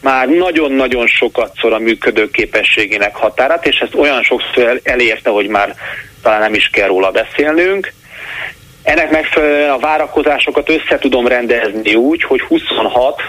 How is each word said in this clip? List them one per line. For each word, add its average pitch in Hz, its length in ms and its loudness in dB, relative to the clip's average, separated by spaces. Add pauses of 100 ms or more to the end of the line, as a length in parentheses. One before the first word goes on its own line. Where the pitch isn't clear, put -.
már 131 280 2
nagyon-nagyon 135 760 0
sokatszor 113 680 -2
a 110 60 0
működőképességének 107 1400 0
határát, 127 500 0
és 139 100 0
ezt - 180 -4
olyan 143 280 2
sokszor 123 460 0
el-, 123 140 0
elérte, 120 480 0
hogy 104 160 0
már 101 280 0 (480)
talán 107 180 2
nem 107 140 0
is - 180 0
kell 101 140 0
róla 95 240 2
beszélnünk. 160 800 0 (920)
Ennek 156 280 0
megfelelően 151 600 2
a 135 80 0
várakozásokat 147 880 0
össze 156 300 0
tudom 123 280 2
rendezni 117 680 0
úgy, 143 280 2
hogy 196 180 0
huszonhat 127 880 0